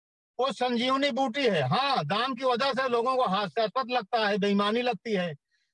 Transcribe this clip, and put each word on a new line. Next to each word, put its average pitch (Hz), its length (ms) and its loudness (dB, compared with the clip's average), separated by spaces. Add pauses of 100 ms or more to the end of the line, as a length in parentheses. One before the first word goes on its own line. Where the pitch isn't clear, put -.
(400)
वो 254 120 0
संजीवनी 254 600 0
बूटी 269 320 -2
है। 190 260 2
हाँ, 233 360 0
दाम 233 300 -2
की 262 100 -4
वजह 254 280 2
से 262 160 0
लोगों 240 260 0
को 254 100 2
हास्यास्पद 214 680 -2
लगता 226 360 0
है, 208 100 0
बेईमानी 202 440 2
लगती 240 320 -2
है, 175 200 -2 (400)